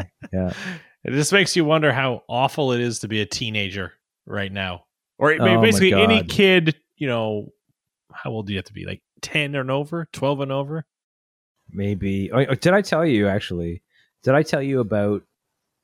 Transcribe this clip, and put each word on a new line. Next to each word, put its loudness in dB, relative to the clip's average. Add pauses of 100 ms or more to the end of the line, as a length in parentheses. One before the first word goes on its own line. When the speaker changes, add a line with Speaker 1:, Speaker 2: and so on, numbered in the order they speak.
(320)
Speaker 1:
Yeah. -2 (520)
Speaker 2:
It -6
just 0
makes 2
you 2
wonder 4
how -2
awful 0
it 0
is -2
to -8
be -2
a -2
teenager -6 (320)
right -6
now. -8 (320)
Or 4
it 0
may 6
Speaker 1:
Oh 4
my 6
Speaker 2:
basically 4
any 4
Speaker 1:
God. -8
Speaker 2:
kid, 4 (200)
you -6
know, -2 (640)
how -8
old -6
do -6
you -4
have -6
to -20
be? -12
Like, -12 (180)
ten -2
and -4
over? -4
Twelve -2
and -4
over? -6 (840)
Speaker 1:
Maybe. -4
Oh, 2
oh, 0
did 2
I 4
tell 0
you, 4
actually? -4 (400)
Did 2
I 4
tell -2
you 0
about 0 (600)